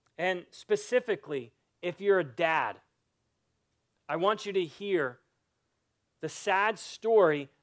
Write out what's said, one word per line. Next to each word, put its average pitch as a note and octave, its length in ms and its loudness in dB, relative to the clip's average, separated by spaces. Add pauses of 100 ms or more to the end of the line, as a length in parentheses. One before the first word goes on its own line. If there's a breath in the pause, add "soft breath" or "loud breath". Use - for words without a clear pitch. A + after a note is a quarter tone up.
(160)
And F3+ 340 -4
specifically, G3+ 1000 -4 (300)
if F3 180 -8
you're G3 200 4
a E3 40 0
dad, C#3+ 560 -2 (1300)
I D3 80 -4
want G3+ 300 0
you G3+ 80 -8
to F#3+ 100 0
hear D#3 540 -4 (1040)
the D#3 80 -6
sad G3+ 480 0
story E3+ 720 2 (120)